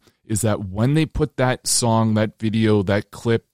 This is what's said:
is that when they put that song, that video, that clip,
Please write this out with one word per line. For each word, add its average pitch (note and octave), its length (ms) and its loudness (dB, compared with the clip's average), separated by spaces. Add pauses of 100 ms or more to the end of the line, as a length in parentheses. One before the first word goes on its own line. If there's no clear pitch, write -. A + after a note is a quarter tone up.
(240)
is G#2+ 160 -4
that - 260 -2
when A2 280 -2
they D#3+ 120 2
put - 300 -6
that B2+ 300 -2
song, A2+ 480 2
that G#2+ 240 -2
video, G#2+ 440 2
that G2+ 280 -2
clip, - 440 -2